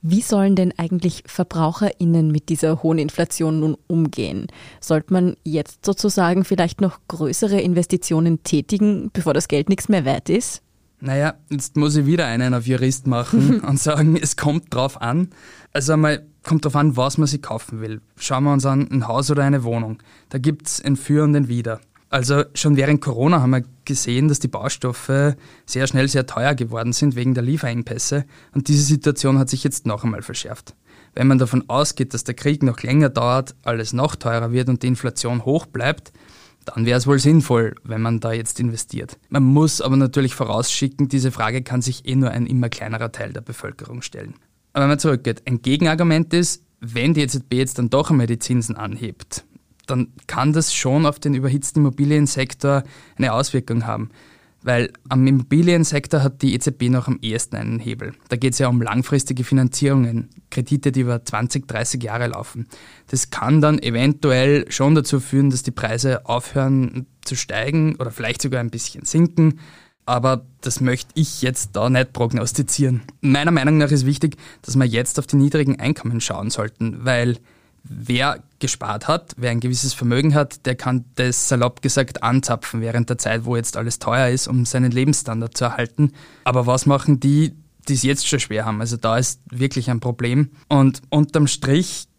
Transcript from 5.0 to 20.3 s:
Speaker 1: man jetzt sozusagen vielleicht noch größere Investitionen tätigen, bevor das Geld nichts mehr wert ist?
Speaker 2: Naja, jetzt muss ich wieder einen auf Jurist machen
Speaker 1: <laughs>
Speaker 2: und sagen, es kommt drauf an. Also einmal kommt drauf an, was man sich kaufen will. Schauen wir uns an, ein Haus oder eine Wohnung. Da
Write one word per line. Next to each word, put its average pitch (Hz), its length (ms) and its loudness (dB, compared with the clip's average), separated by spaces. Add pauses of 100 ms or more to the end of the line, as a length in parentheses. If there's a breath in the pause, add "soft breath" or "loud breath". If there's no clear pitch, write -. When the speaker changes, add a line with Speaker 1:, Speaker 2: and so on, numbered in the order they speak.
Speaker 1:
man 180 300 2
jetzt 151 420 -6
sozusagen 196 580 2
vielleicht 196 380 -2
noch 190 260 -2
größere 180 540 -2
Investitionen 170 840 0
tätigen, 202 680 0
bevor 160 200 -2
das 151 140 0
Geld 147 220 0
nichts - 180 0
mehr 185 160 2
wert 135 260 -2
ist? 196 320 -2 (420)
Speaker 2:
Naja, 135 300 0 (160)
jetzt 147 280 -4
muss 147 180 2
ich 147 100 4
wieder 160 220 2
einen 123 260 0
auf 120 140 -2
Jurist 131 400 0
machen 131 520 2
Speaker 1:
<laughs> - 80 -8
Speaker 2:
und 139 120 0
sagen, 151 360 4
es - 220 -2
kommt 151 340 -2
drauf 127 300 -2
an. 156 280 0 (440 loud breath)
Also 143 200 0
einmal 151 340 2 (160)
kommt 160 200 0
drauf 143 120 -2
an, 147 200 4
was 127 220 0
man 156 80 4
sich 143 160 -2
kaufen 110 400 -10
will. 107 200 -10 (160)
Schauen 131 260 -2
wir 143 100 4
uns 135 140 2
an, 135 240 2
ein 123 160 0
Haus 131 240 -2
oder 143 120 2
eine 139 200 2
Wohnung. 113 340 -4 (320 soft breath)
Da - 80 -6